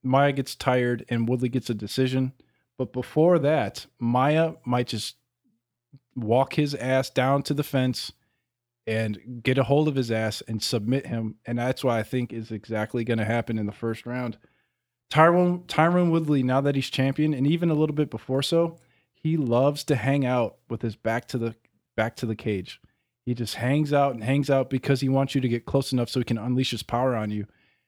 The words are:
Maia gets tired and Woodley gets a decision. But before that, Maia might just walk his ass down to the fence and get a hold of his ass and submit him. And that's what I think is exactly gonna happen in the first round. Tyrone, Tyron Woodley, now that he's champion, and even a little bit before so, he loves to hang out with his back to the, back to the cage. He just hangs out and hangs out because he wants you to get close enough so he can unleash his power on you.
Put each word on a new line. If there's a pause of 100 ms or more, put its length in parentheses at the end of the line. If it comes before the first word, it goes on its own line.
Maia
gets
tired
and
Woodley
gets
a
decision. (440)
But
before
that, (120)
Maia (140)
might
just (1000)
walk
his
ass
down
to
the
fence (760)
and
get
a
hold
of
his
ass
and
submit
him. (100)
And
that's
what
I
think
is
exactly
gonna
happen
in
the
first
round. (720)
Tyrone,
Tyron
Woodley,
now
that
he's
champion,
and
even
a
little
bit
before
so, (340)
he
loves
to
hang
out (120)
with
his
back
to
the, (420)
back
to
the
cage. (440)
He
just
hangs
out
and
hangs
out
because
he
wants
you
to
get
close
enough
so
he
can
unleash
his
power
on
you. (420)